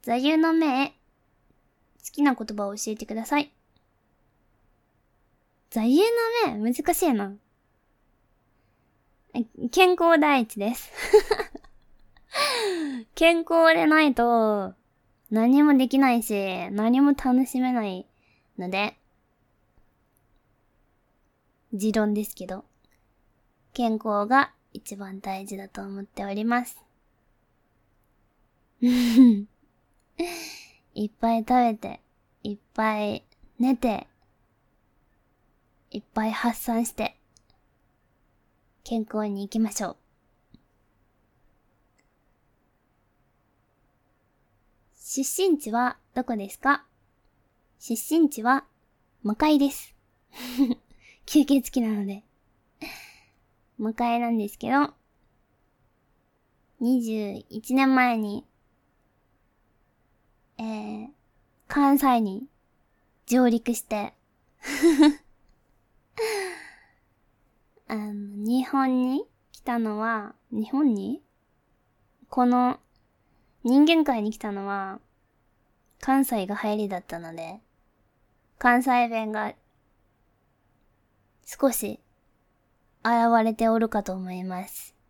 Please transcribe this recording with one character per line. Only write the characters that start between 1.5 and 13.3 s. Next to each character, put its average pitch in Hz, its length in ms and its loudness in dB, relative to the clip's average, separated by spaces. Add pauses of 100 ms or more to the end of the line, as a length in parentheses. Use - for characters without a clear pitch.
き 285 120 -2
な 269 120 4
言 214 220 -10
葉 202 100 -4
を 202 80 -8
教 214 160 -8
え 214 60 -6
て 208 80 -14
く 220 100 -10
だ 220 100 -8
さ 294 140 0
い。 285 140 -8 (2250)
座 220 140 -4
右 269 180 4 (440)
の 226 120 -4
銘？ 226 160 -2
難 330 200 0
し - 100 0
い 294 100 2
な。 202 200 -4 (2000)
え、 240 120 -4 (240)
健 370 280 6
康 339 220 6
第 285 220 4
一 220 180 -6
で 220 160 -4
す。 - 160 -16 (1000)
<laughs> 381 1200 -6
健 330 340 4